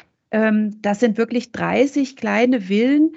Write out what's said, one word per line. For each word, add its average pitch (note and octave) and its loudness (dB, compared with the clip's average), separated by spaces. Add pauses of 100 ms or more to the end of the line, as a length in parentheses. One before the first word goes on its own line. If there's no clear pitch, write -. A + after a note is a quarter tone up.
(320)
Ähm, G#3+ 0
das G3+ -2
sind A3+ 2
wirklich A#3 -4
dreißig A#3 -2
kleine A3+ 0
Villen, C4 2